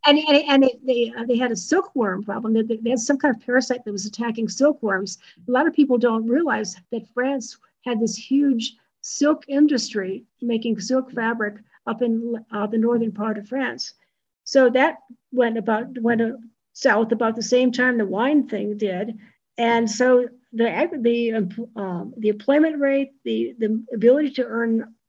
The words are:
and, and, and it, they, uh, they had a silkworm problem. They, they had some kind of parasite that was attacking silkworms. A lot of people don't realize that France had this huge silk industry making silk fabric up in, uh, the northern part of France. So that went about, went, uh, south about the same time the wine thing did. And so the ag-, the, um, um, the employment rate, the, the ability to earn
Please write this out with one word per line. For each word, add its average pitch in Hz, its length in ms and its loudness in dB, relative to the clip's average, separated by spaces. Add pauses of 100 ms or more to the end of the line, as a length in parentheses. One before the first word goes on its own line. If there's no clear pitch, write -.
and, 294 100 6
and, 302 200 4 (120)
and 277 140 6
it, 254 220 0
they, 240 300 0
uh, 233 100 -6
they 240 120 2
had 240 140 0
a 220 40 -2
silkworm 214 680 -2
problem. 220 300 -4
They, 220 100 2 (140)
they 226 120 -4
had 254 100 0
some 285 180 0
kind 269 180 2
of - 100 -18
parasite 247 400 0
that 214 60 -8
was 196 160 -8
attacking 226 420 -4
silkworms. 202 680 -2 (280)
A 247 40 -2
lot 269 160 2
of 320 60 0
people 262 240 4
don't 226 300 0
realize 233 480 -2 (160)
that 220 220 -10
France 262 440 -4 (280)
had 233 140 -4
this 226 160 -2
huge 269 600 0 (260)
silk 302 460 -2
industry 254 760 0 (180)
making 233 380 -2
silk 262 320 -2
fabric 226 440 -4 (300)
up 226 160 -4
in, 233 500 -2
uh, 208 160 -4
the 220 100 -2
northern 226 340 2
part 208 260 -4
of 202 100 -14
France. - 460 -6 (520)
So 262 260 6
that 277 260 2 (340)
went 233 260 2
about, 226 300 -2 (140)
went, 226 200 2
uh, 226 100 0 (420)
south 220 380 2
about 226 240 0
the 233 80 -6
same 247 280 2
time 254 260 0
the 214 80 0
wine 247 420 2
thing 208 300 -6
did. 208 400 -4 (400)
And 233 320 2
so 247 380 4 (260)
the 226 160 0
ag-, 277 340 -2
the, 233 300 2
um, 202 160 -2 (260)
um, 190 420 -6
the 214 120 0
employment 294 500 2
rate, 277 320 0 (140)
the, 233 340 -4
the 220 240 -2 (100)
ability 262 380 4
to 254 140 -4
earn 226 480 -2 (160)